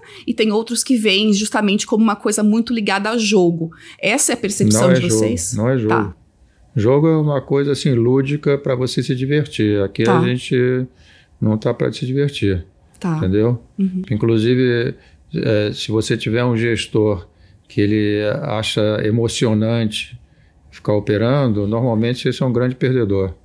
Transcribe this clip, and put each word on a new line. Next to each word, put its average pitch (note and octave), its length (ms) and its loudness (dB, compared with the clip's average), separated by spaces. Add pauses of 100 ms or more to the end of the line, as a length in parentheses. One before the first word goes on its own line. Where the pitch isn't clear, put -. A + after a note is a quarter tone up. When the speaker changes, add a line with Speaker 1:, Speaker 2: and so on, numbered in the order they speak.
(260)
Speaker 1:
e B3 80 -4
tem A3 180 0
outros A3+ 320 -2
que C4 120 2
veem G#3+ 380 2
justamente G#3 520 0
como A3 180 0
uma G#3 120 2
coisa G#3 260 -2
muito A3+ 320 2
ligada G3+ 380 -2
a A#3+ 60 -2
jogo. F3 520 2 (300)
Essa G#3+ 320 0
é A#3+ 40 0
a - 20 -14
percepção A2 500 2
Speaker 2:
Não B2+ 60 6
Speaker 1:
de B2 120 2
Speaker 2:
é A2+ 40 -2
jogo, A2 100 2
Speaker 1:
vocês? A2 340 -2
Speaker 2:
não A2 160 0
é C3+ 80 0
jogo. G#2+ 160 -2
Speaker 1:
Tá. F2 220 -2 (600)
Speaker 2:
Jogo C3+ 320 4
é D#3+ 100 4
uma D3 240 0
coisa, C#3+ 320 0
assim, C#3 200 0
lúdica C3+ 640 2
pra C#3 160 -2
você B2+ 300 -2
se C3+ 100 -2
divertir. B2+ 720 0
Aqui G2 200 -2
Speaker 1:
Tá. A#2+ 160 4
Speaker 2:
a A#2+ 60 2
gente B2+ 640 0 (520)
não A2 200 0
tá A#2+ 160 -2
pra B2 180 -2
se - 140 -6
divertir. B2+ 580 -2 (340)
Speaker 1:
Tá. E3 180 -2
Speaker 2:
Entendeu? A2 440 0 (160)
Speaker 1:
Uhum. F#3 320 -2
Speaker 2:
Inclusive, A#2+ 840 0 (400)
é, G#2 380 0
se - 180 -8
você A2 260 0
tiver A#2 260 -2
um A#2+ 140 0
gestor G#2+ 720 0 (400)
que - 140 -4
ele G#2 420 0 (180)
acha A2 400 -4 (240)
emocionante A2 1120 -2 (520)
ficar - 220 -4
operando, G#2+ 720 0
normalmente A#2 600 -2
esse B2 140 -2
é C#3 60 0
um B2 60 0
grande B2 200 0
perdedor. G2+ 720 0